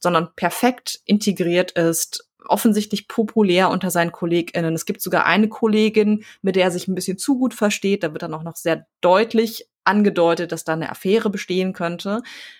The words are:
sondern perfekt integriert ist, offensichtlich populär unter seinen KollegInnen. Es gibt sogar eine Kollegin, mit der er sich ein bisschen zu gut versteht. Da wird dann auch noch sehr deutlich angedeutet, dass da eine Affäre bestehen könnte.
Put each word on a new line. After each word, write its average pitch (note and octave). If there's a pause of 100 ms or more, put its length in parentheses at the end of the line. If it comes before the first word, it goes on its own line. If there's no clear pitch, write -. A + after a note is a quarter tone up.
sondern E3+
perfekt -
integriert F3+
ist, - (180)
offensichtlich G#3
populär F#3+
unter F3+
seinen E3+
KollegInnen. E3+
Es E3
gibt -
sogar F3+
eine G3+
Kollegin, G#3+ (180)
mit F#3+
der F#3
er F#3
sich F3+
ein F#3
bisschen F#3
zu C4+
gut B3+
versteht. G3+
Da D#3
wird D#3+
dann D#3+
auch D#3
noch E3
sehr D#3+ (140)
deutlich A3 (160)
angedeutet, F3+
dass E3
da E3
eine D#3+
Affäre A3
bestehen F#3
könnte. F3+ (380)